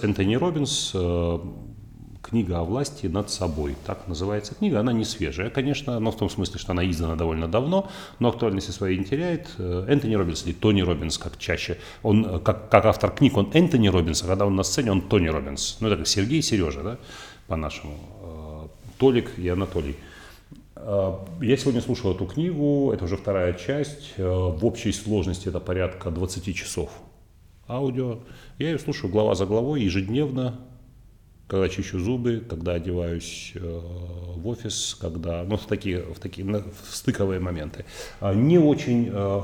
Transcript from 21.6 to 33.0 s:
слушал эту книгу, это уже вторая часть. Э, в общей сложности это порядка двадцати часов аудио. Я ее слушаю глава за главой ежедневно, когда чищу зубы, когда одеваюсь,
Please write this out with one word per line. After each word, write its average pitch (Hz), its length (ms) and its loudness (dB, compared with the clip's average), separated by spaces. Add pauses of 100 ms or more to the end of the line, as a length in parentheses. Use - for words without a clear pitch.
слушал 113 320 0
эту 95 120 -4
книгу, 147 680 2
это 92 120 -2
уже 87 100 0
вторая 95 380 2
часть. - 640 -6
Э, 95 100 -2
в 90 380 2
общей 107 260 0
сложности 98 560 0
это 87 140 -2
порядка 90 500 -2
двадцати 90 420 -4
часов - 360 -6 (800)
аудио. 127 480 -2 (420)
Я 143 100 -2
ее 151 100 -2
слушаю 123 320 -4
глава 107 240 4
за 95 100 2
главой 120 360 2
ежедневно, 120 800 0 (920)
когда 95 200 2
чищу - 300 -4
зубы, 117 500 0
когда 85 240 -2
одеваюсь, 85 800 -4